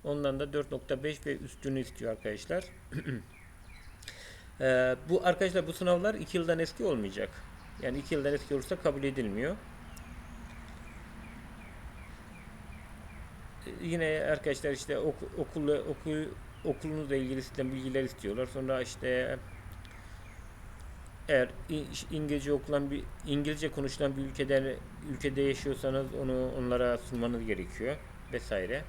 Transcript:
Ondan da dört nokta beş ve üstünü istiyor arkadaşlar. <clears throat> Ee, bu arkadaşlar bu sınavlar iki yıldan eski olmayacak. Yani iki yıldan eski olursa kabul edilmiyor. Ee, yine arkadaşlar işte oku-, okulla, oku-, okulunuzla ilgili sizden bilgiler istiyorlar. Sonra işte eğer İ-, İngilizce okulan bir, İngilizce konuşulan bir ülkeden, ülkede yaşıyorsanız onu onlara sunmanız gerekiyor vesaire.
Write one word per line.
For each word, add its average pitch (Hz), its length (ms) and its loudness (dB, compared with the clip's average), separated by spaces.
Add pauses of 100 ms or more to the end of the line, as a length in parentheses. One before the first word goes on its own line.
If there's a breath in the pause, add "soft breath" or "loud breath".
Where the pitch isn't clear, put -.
Ondan 143 360 2
da 143 140 0
dört 143 180 2
nokta 131 320 0
beş 147 220 -2
ve 143 120 0
üstünü 135 420 -2
istiyor 113 320 -2
arkadaşlar. 113 520 -2 (280)
<clears throat> 143 120 -2 (1600 loud breath)
Ee, 127 340 8 (140)
bu 175 160 6
arkadaşlar 180 420 6
bu 165 60 -4
sınavlar 180 420 4
iki 185 220 -2
yıldan 165 220 4
eski 165 240 0
olmayacak. 101 460 2 (520)
Yani 135 160 0
iki 139 160 -2
yıldan 143 200 4
eski 143 220 0
olursa 139 200 0
kabul 139 280 2
edilmiyor. 131 520 2 (4000)
Ee, - 20 -8 (120)
yine 160 500 2
arkadaşlar 143 400 2
işte 135 260 0
oku-, - 400 0
okulla, 147 420 4
oku-, 156 500 -2 (360)
okulunuzla 151 500 0
ilgili 131 260 2
sizden 131 300 -2
bilgiler 135 320 2
istiyorlar. 120 420 0
Sonra 131 360 0
işte 127 560 0 (1900 loud breath)
eğer 131 220 6 (200)
İ-, 151 160 0 (260)
İngilizce 147 420 2
okulan 143 380 2
bir, 143 120 -2 (240)
İngilizce 151 440 2
konuşulan 139 460 0
bir 135 40 0
ülkeden, 135 540 2 (360)
ülkede 135 300 2
yaşıyorsanız 135 720 2
onu 127 440 2
onlara 123 400 4
sunmanız 117 480 0
gerekiyor 107 520 0 (340)
vesaire. 110 580 0